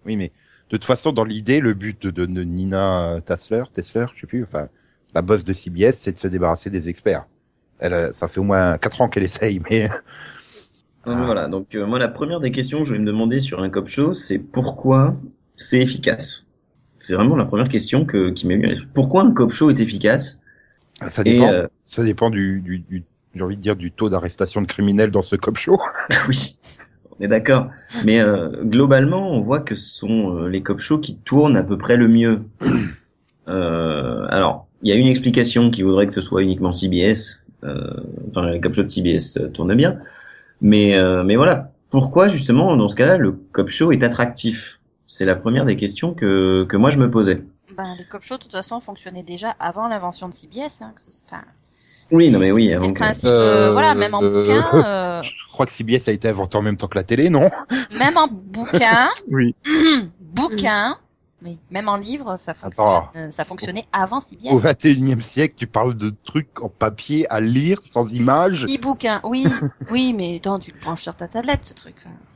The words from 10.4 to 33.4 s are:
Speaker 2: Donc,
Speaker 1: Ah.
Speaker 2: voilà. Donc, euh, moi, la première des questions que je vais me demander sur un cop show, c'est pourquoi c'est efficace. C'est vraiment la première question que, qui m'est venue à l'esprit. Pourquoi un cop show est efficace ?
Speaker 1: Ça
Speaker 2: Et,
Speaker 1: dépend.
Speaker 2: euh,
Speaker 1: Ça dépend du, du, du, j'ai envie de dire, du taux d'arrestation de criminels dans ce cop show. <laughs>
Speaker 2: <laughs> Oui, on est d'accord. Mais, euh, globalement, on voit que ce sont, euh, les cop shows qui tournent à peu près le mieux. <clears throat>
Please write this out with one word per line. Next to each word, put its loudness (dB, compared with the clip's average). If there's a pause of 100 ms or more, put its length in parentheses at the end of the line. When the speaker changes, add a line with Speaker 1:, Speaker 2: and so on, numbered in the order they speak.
Speaker 2:
Donc, -4
Speaker 1:
Ah. -2
Speaker 2:
voilà. -2
Donc, -8
euh, -4
moi, -2
la 0
première -6
des -2
questions -4
que 0
je -4
vais -4
me 0
demander 0
sur -4
un -2
cop -4
show, 0
c'est -6
pourquoi 0 (420)
c'est 0
efficace. -2 (500)
C'est -6
vraiment 4
la 2
première 0
question 0
que, 0
qui -6
m'est 2
venue 2
à 2
l'esprit. -8
Pourquoi 4
un 6
cop 2
show 4
est 2
efficace ? 0 (680)
Speaker 1:
Ça -6
Speaker 2:
Et, 4
Speaker 1:
dépend. 6
Speaker 2:
euh, 2 (180)
Speaker 1:
Ça -6
dépend 0
du, -2
du, -8
du, -10 (300)
j'ai -8
envie -6
de -14
dire, 0
du -8
taux -2
d'arrestation -2
de -4
criminels 2
dans 0
ce -4
cop -2
show. 2 (160)
<laughs> -8
Speaker 2:
<laughs> 0
Oui, -2 (640)
on -8
est -2
d'accord. 2 (360)
Mais, 6
euh, 2 (160)
globalement, 4
on 0
voit 0
que -8
ce -16
sont, -2
euh, -4
les -4
cop -4
shows 0
qui -8
tournent 4
à 2
peu -4
près 2
le 6
mieux. 4 (180)
<clears throat> -2 (840)